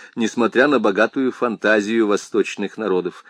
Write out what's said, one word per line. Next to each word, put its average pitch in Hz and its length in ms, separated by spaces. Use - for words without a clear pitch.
несмотря 117 500
на 143 100
богатую 110 540
фантазию 110 760
восточных 101 720
народов. 92 520